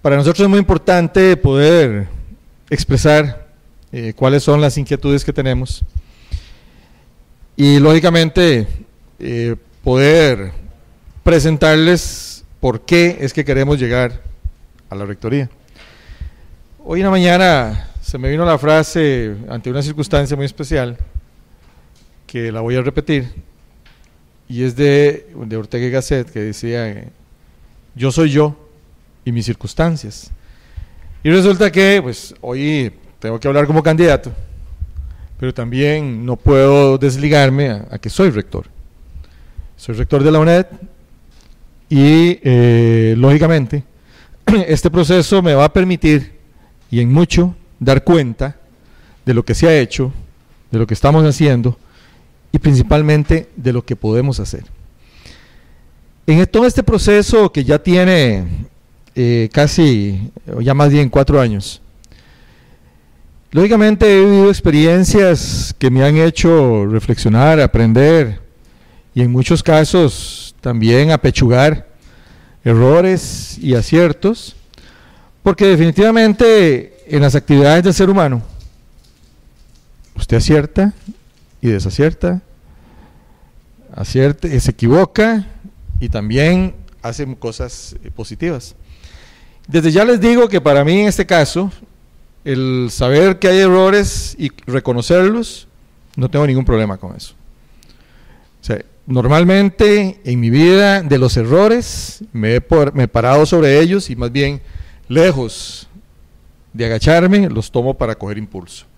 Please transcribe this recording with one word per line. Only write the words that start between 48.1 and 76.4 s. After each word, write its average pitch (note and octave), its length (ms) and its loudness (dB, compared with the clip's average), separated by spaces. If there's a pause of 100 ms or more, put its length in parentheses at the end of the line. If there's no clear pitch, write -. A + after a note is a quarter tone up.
de B2+ 80 0
lo A2+ 100 0
que A#2 100 -2
se D#3+ 120 2
ha D#3+ 100 4
hecho, C3 360 -2 (580)
de A2+ 80 -2
lo A2+ 80 0
que A2 80 -4
estamos D#3 300 2
haciendo B2+ 520 0 (760)
y E3 60 -2
principalmente D3+ 960 0
de B2 160 -4
lo A#2+ 120 -4
que A#2+ 120 -8
podemos A#2+ 440 -2
hacer. - 240 -10 (1600)
En D#3 120 2
e-, F#3 80 2
todo A#3 200 0
este B3 160 0
proceso G#3 680 2
que C#3 140 -4
ya D3 160 2
tiene, C3 880 0 (460)
eh, A#2+ 380 0
casi, A#2 800 0 (300)
ya C3 140 0
más C#3+ 160 4
bien C#3+ 180 2
cuatro C#3 320 2
años, G#2+ 420 -6 (1700)
lógicamente G#3 560 2
he G3 180 6
vivido G3+ 240 6
experiencias F3 1300 2
que C3 120 2
me C3 140 2
han D3+ 120 4
hecho D#3 720 2
reflexionar, A#2 720 2
aprender A#2+ 800 2 (760)
y B2 80 0
en B2 100 2
muchos C3 300 0
casos - 1000 0
también A#2+ 500 2
apechugar C3+ 800 0 (760)
errores D3+ 920 0
y C3 160 -2
aciertos, E3+ 800 0 (880)
porque G3 240 2
definitivamente G3+ 1300 2 (140)